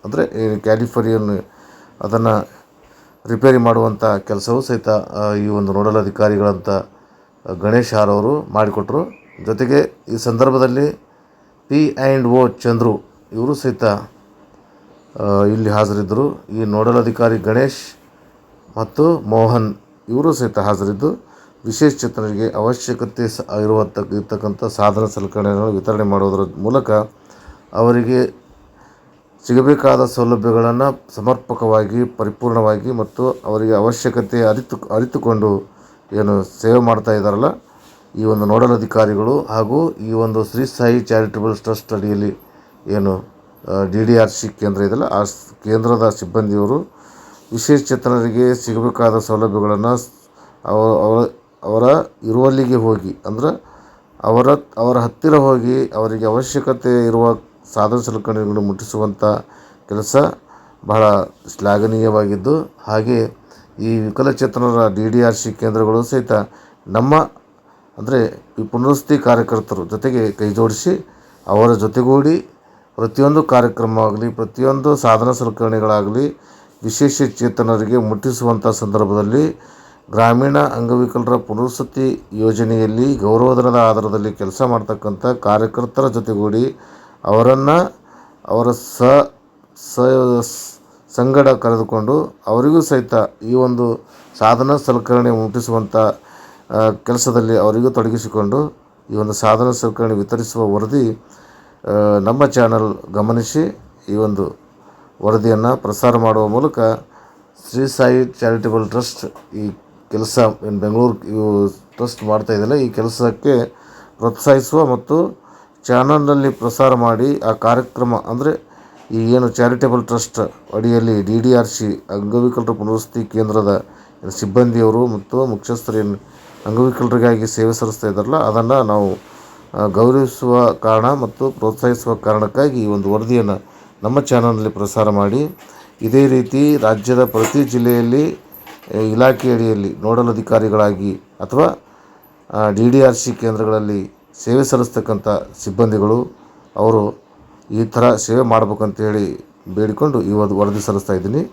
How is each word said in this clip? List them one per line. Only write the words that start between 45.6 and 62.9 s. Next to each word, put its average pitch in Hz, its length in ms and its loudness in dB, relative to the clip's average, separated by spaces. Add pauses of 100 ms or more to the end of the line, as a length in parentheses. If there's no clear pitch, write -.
ಕೇಂದ್ರದ 113 440 2
ಸಿಬ್ಬಂದಿಯವರು 104 720 -2 (720)
ವಿಶೇಷಚೇತನರಿಗೆ 123 1040 0
ಸಿಗಬೇಕಾದ 117 640 0
ಸೌಲಭ್ಯಗಳನ್ನು 107 800 0
ಸ್-, 120 140 -10 (540)
ಅವ-, 107 380 2
ಅವ-, 110 280 2 (340)
ಅವರ 110 180 0 (400)
ಇರುವಲ್ಲಿಗೆ 127 520 2
ಹೋಗಿ, 110 520 -2
ಅಂದ್ರೆ 113 380 -6 (580)
ಅವರ, 120 260 4 (280)
ಅವರ 123 220 0
ಹತ್ತಿರ 120 360 0
ಹೋಗಿ 131 540 2
ಅವರಿಗೆ 110 380 -4
ಅವಶ್ಯಕತೆ 123 800 0
ಇರುವ 117 300 2 (380)
ಸಾಧನ 107 220 0
ಸಲಕರಣೆಗಳನ್ನು 107 640 -4
ಮುಟ್ಟಿಸುವಂಥ 104 640 -4 (640)
ಕೆಲಸ 107 280 -4 (720)
ಬಹಳ 104 360 4 (340)
ಶ್ಲಾಘನೀಯವಾಗಿದ್ದು, 107 1160 0 (100)
ಹಾಗೆ 110 400 0 (540)